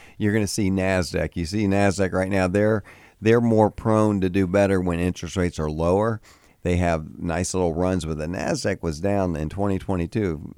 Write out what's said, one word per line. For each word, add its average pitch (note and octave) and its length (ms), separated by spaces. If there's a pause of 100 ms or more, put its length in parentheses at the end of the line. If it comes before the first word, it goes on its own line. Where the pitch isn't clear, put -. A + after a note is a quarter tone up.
(200)
you're G#2 140
gonna G#2+ 120
see F#2+ 240
Nasdaq. F#2 680
You E2+ 120
see G#2 180
Nasdaq G2 480
right F#2+ 160
now, F#2+ 180
they're, G#2 360 (360)
they're A2+ 220
more A2 300
prone G#2+ 500
to F#2 80
do F#2+ 160
better G2 340
when F2 200
interest F2 360
rates F2+ 220
are D2+ 140
lower. F#2+ 500 (400)
They F2+ 160
have E2 420
nice F2 340
little F2+ 220
runs, F2+ 300
but D#2 120
the D#2 80
Nasdaq G2+ 560
was D#2+ 180
down F#2+ 360
in D2+ 140
twenty G2 280
twenty-two, F2 800